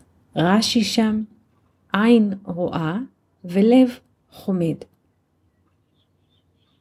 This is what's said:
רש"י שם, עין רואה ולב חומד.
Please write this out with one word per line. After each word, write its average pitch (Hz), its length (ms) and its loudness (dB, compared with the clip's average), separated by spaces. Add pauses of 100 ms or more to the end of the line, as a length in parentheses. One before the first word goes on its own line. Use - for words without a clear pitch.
(360)
רש"י 208 480 0
שם, 220 400 -2 (720)
עין 214 400 2 (120)
רואה 170 520 -6 (460)
ולב 226 460 4 (400)
חומד. 170 460 -4 (2000)